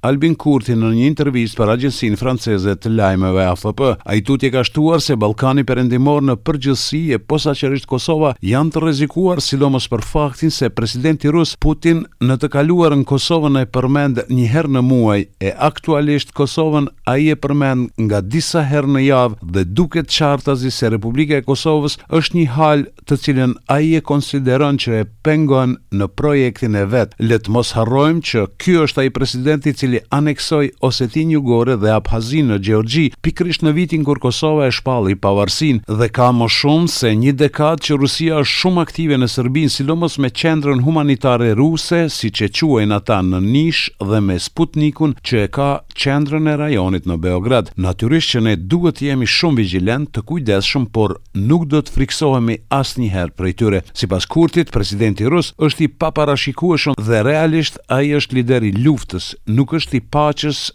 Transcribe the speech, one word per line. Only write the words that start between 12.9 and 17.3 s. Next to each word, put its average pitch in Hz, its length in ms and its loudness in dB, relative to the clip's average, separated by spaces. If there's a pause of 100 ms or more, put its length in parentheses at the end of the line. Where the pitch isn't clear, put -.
Kosovën 139 540 0
e 123 160 -4
përmend 135 500 0
një 123 240 0
herë 151 240 0
në 127 140 2
muaj, 107 340 2 (160)
e 95 140 -4 (160)
aktualisht 147 680 -2
Kosovën 147 560 0 (160)
ai 143 240 2